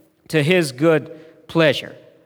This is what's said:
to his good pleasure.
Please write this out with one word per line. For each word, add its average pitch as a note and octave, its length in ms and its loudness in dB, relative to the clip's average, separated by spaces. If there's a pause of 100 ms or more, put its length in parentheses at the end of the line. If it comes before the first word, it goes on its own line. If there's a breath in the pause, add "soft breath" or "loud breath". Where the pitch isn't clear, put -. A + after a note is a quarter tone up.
(260)
to D#3 160 0
his D#3+ 300 0
good D3+ 720 -2
pleasure. - 480 0 (320)